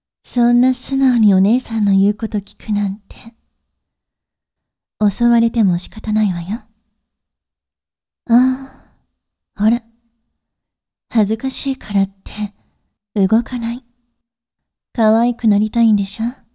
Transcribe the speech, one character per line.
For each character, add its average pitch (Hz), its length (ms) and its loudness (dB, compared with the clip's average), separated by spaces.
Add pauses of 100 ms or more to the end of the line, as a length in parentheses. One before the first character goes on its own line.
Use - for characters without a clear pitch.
(220)
そ 240 300 0
ん 240 80 4
な 254 140 2
素 269 240 -4
直 262 180 2
に 214 160 4
お 190 80 4
姉 220 200 2
さ 226 200 -6
ん 202 60 2
の 196 60 2
言 196 180 2
う 208 40 -2
こ 214 140 -8
と 214 120 -6
聞 - 220 -20
く 220 120 -6
な 202 160 -2
ん 202 60 -8
て。 - 200 -20 (1900)
襲 214 220 0
わ 233 160 4
れ 233 100 2
て 233 140 0
も 175 140 2
仕 175 100 -8
方 - 240 -8
な 214 120 2
い 196 60 0
わ 175 120 -4
よ。 190 160 -6 (1700)
あ 262 600 0 (680)
あ、 202 60 -4
ほ 220 80 4
ら。 240 120 0 (1300)
恥 208 200 0
ず 220 100 -2
か 262 100 -6
し 269 240 -4
い 262 60 -6
か - 160 -14
ら 196 80 2
っ 196 40 0
て - 460 -12 (640)
動 208 280 2
か 247 160 -8
な 233 140 -4
い。 247 100 -8 (1120)
可 220 260 2
愛 240 160 0
く 233 140 -2
な 202 100 4
り 214 120 0
た 233 100 -2
い 226 120 4
ん 208 40 4
で 202 80 0
し - 180 -8
ょ？ 233 40 -2 (280)